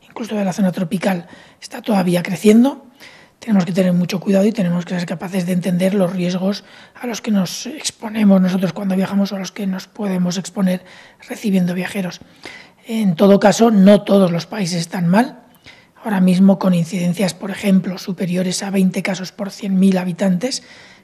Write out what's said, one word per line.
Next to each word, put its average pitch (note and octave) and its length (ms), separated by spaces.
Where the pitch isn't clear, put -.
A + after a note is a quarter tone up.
incluso A3 300
de G3+ 80
la F#3 100
zona F#3+ 180
tropical, F#3 560
está - 200
todavía F#3 400
creciendo. G#3+ 640
Tenemos G3 260
que F#3+ 60
tener F#3 220
mucho F3 260
cuidado G3 260
y A3 60
tenemos F3 340
que F3+ 120
ser F3 80
capaces F3+ 400
de F#3 80
entender F3+ 400
los F#3 180
riesgos F#3 520
a B3 80
los A3 140
que A3+ 100
nos F#3+ 340
exponemos G#3+ 760
nosotros F#3 320
cuando G3 220
viajamos G3 360
o G3 60
a - 20
los F#3 120
que G3+ 160
nos F#3 200
podemos F3+ 500
exponer F#3 460
recibiendo F3+ 440
viajeros. F3+ 460
En G#3+ 280
todo G3 240
caso, A3 320
no G3+ 300
todos G3 300
los E3+ 160
países F3+ 340
están F3 260
mal. A#3 360
Ahora G3+ 180
mismo, F#3 380
con F#3 160
incidencias, F3 580
por - 160
ejemplo, F#3+ 480
superiores F3+ 640
a G3+ 60
veinte F#3+ 320
casos F#3 300
por G3 180
cien F#3+ 300
mil F#3+ 180
habitantes, F#3 640